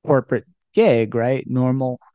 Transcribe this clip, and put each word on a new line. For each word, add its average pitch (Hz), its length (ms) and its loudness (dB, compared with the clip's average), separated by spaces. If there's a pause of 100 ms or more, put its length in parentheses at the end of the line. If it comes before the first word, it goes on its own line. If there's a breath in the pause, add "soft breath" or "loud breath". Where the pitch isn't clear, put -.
corporate 131 400 0 (260)
gig, 120 420 2
right? 120 320 -2
Normal 127 540 -2 (140 soft breath)